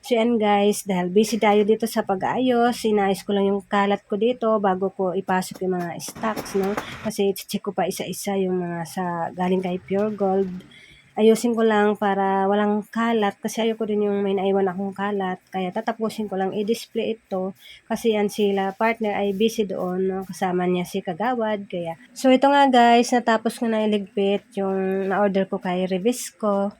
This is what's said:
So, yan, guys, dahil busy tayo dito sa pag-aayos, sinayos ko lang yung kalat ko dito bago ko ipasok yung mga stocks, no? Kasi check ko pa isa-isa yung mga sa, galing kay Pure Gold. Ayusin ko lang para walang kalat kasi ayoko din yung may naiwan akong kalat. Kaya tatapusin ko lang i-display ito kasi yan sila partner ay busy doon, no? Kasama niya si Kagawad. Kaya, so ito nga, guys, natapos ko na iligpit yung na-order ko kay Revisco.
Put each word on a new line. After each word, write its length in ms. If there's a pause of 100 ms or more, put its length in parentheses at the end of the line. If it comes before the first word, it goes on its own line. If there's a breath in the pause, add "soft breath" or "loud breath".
So, 80
yan, 240
guys, 480
dahil 240
busy 240
tayo 320
dito 240
sa 160
pag-aayos, 720
sinayos 480
ko 80
lang 160
yung 160
kalat 400
ko 80
dito 480
bago 320
ko 160
ipasok 560
yung 160
mga 160
stocks, 560
no? 240 (240 loud breath)
Kasi 320
check 240
ko 160
pa 160
isa-isa 480
yung 240
mga 240
sa, 180 (300)
galing 240
kay 240
Pure 320
Gold. 480 (560 loud breath)
Ayusin 400
ko 80
lang 320
para 480
walang 460
kalat 500
kasi 240
ayoko 160
din 240
yung 160
may 160
naiwan 320
akong 240
kalat. 560
Kaya 240
tatapusin 560
ko 80
lang 160
i-display 640
ito 400 (320 loud breath)
kasi 240
yan 160
sila 480
partner 320
ay 240
busy 320
doon, 400
no? 160
Kasama 480
niya 160
si 160
Kagawad. 640
Kaya, 320 (160 loud breath)
so 160
ito 160
nga, 240
guys, 400
natapos 480
ko 80
na 160
iligpit 720
yung 560
na-order 400
ko 80
kay 320
Revisco. 880